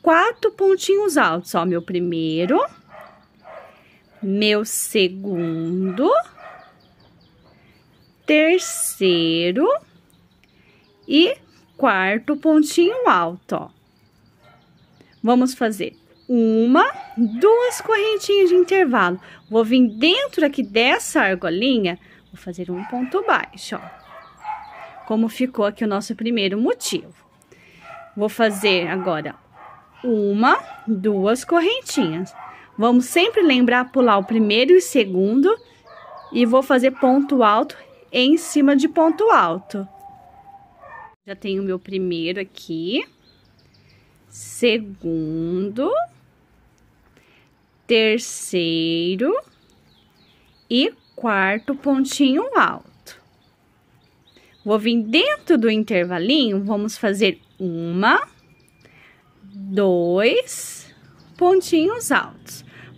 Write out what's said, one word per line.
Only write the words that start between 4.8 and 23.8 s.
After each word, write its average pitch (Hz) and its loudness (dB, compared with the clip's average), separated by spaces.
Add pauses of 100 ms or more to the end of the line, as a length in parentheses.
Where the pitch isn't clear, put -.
terceiro 190 0 (1400)
e 349 2 (400)
quarto 214 0
pontinho 339 2
alto, 180 -2
ó. 156 -8 (1500)
Vamos 247 2
fazer 214 -6 (300)
uma, 240 4 (280)
duas 392 2
correntinhas 403 2
de 359 4
intervalo. 262 2 (300)
Vou 226 2
vir 247 4
dentro 330 0
aqui 277 -2
dessa 247 0
argolinha, 190 -2 (320)
vou 185 -20
fazer 180 -12
um 180 -8
ponto 254 -6
baixo, - -4
ó. - -18